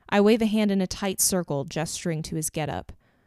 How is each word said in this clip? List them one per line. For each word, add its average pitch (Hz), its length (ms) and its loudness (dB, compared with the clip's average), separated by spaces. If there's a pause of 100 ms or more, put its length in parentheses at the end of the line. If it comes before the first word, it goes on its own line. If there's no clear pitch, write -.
I 202 120 4
wave 214 200 6
a 226 60 2
hand 214 220 2
in 196 100 2
a 185 80 0
tight - 320 -4
circle, 156 460 0
gesturing 160 580 -4
to 170 120 -8
his 156 140 -4
getup. - 420 -6 (360)